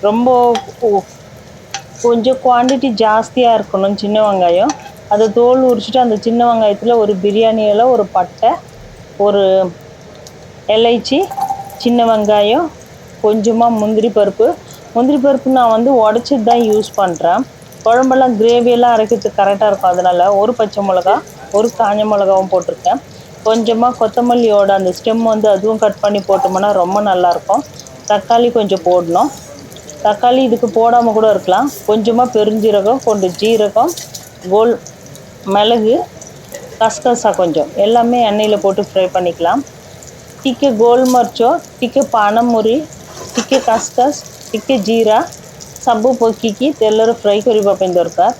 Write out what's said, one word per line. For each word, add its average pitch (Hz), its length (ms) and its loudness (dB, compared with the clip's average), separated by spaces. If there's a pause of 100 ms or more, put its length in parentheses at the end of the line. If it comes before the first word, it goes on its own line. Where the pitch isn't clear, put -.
ரொம்ப 226 240 0 (500)
கொ-, 202 240 0 (1000)
கொஞ்சம் 240 400 0
குவாண்டிட்டி 254 440 2 (120)
ஜாஸ்தியா 220 560 2
இருக்கணும் 196 460 -2
சின்ன 208 120 -2 (120)
வெங்காயம்। 185 440 2 (420)
அதை 214 120 2 (100)
தோல் 247 320 4
உரிச்சிட்டு 233 380 0
அந்த 220 100 0 (100)
சின்ன 233 140 0 (100)
வெங்காயத்துல 220 540 0
ஒரு 208 100 0 (120)
பிரியாணி 220 380 2 (100)
இலை, 220 200 2
ஒரு 214 120 0 (100)
பட்டை, 208 360 0 (760)
ஒரு 202 180 2 (1300)
இலைச்சி, 233 440 0 (640)
சின்ன 240 160 2 (100)
வெங்காயம், 214 560 2 (600)
கொஞ்சமா 226 440 2 (120)
முந்திரி 214 360 0
பருப்பு. 208 320 2 (460)
முந்திரி 254 320 2
பருப்பு 262 320 0
நான் 233 160 2
வந்து 240 160 2 (100)
உடைச்சது 220 480 0
தான் 240 220 4
யூஸ் 208 280 -2
பண்றேன்। 180 460 0 (400)
குழம்பெல்லாம் 254 560 2
கிரேவியெல்லாம் 240 560 2
அரைக்கிறதுக்கு 214 420 -2
கரெக்டா 202 320 2
இருக்கும், 190 220 0
அதனால 180 380 2 (100)
ஒரு 220 180 0
பச்சை 208 300 -2
மிளகா, 190 280 2 (420)
ஒரு 233 100 0 (100)
காஞ்ச 208 220 0 (120)
மிளகாவும் 190 420 0
போட்டிருக்கேன்। 185 460 -2 (460)
கொஞ்சமா 226 400 0 (120)
கொத்தமல்லியோட 226 800 0
அந்த 190 200 -2
ஸ்டெம் 226 240 -2 (100)
வந்து 214 200 0
அதுவும் 214 320 -2
கட் 202 180 -2
பண்ணி 208 180 0 (100)
போட்டோம்னா 190 400 0 (100)
ரொம்ப 180 180 -2 (120)
நல்லா 180 240 2
இருக்கும்। 196 280 -2 (480)
தக்காளி 233 380 2 (100)
கொஞ்சம் 190 300 -2
போடணும், 180 420 0 (760)
தக்காளி 247 420 2
இதுக்கு 226 200 0 (100)
போடாம 233 400 2
கூட 220 160 2
இருக்கலாம்। 190 340 0 (220)
கொஞ்சமா 226 340 0 (120)
பெருஞ்சீரகம், 214 720 0
கொஞ்சம் 190 340 -2
ஜீரகம், 214 500 0 (600)
கோல் 220 220 2 (840)
மிளகு, 220 400 2 (840)
கசகசா 226 580 0
கொஞ்சம், 160 300 0 (160)
எல்லாமே 233 340 2 (100)
எண்ணெயில 208 360 0
போட்டு 196 240 0
ஃப்ரை 185 160 0 (100)
பண்ணிக்கலாம்। 180 480 -2 (800)
ଟିକେ 269 260 0 (120)
ଗୋଲ 240 180 4 (140)
ମରିଚ, 240 280 0 (380)
ଟିକେ 254 240 -2 (140)
ପାନମୁରି, 220 580 0 (600)
ଟିକେ 262 240 -2 (100)
କାସକାସ, 240 440 0 (380)
ଟିକେ 233 260 -4 (120)
ଜିରା, 226 320 2 (640)
ସବୁ 233 240 0 (120)
ପକେଇକି 226 460 -2 (160)
ତେଲରେ 220 400 2
ଫ୍ରାଏ 208 240 0
କରିବା 208 320 2
ପାଇଁ 185 180 -2
ଦରକାର। 175 320 0 (100)